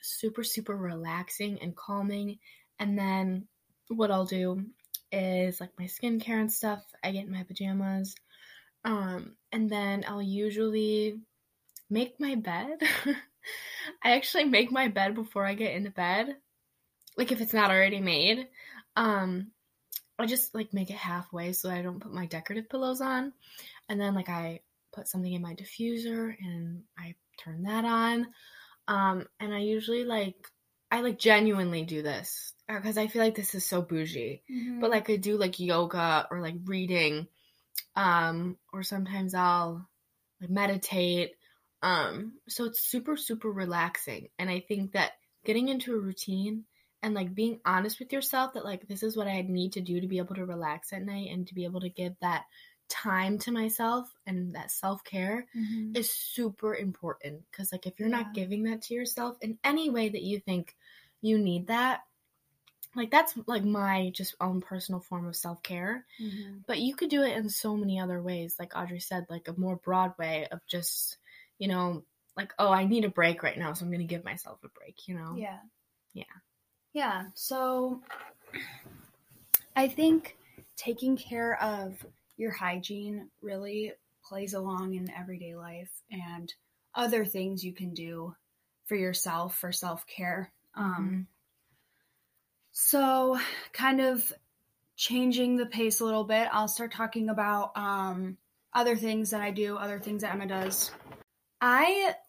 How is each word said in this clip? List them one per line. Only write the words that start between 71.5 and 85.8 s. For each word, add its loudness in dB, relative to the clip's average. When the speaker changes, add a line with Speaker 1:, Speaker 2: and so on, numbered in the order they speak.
Speaker 1:
you -2
know, 0
like, -6
"Oh, 6
I 6
need 6
a 2
break 4
right 0
now, -2
so -6
I'm -2
gonna -2
give -4
myself -10
a -18
break," -20
you -6
know? -8
Speaker 2:
Yeah. -8
Speaker 1:
Yeah. -12
Speaker 2:
Yeah. -2
So -2
I 6
think 4
taking 0
care -2
of -4
your -2
hygiene -4
really -6
plays -8
along -4
in -4
everyday -10
life -14